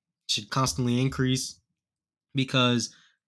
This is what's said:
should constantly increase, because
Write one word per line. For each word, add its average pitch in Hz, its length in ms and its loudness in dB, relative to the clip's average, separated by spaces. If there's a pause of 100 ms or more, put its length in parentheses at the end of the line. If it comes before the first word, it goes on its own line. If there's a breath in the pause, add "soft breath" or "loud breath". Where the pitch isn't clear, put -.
(280)
should - 220 -4
constantly 123 520 0
increase, 131 580 -2 (760)
because 123 600 0 (320 soft breath)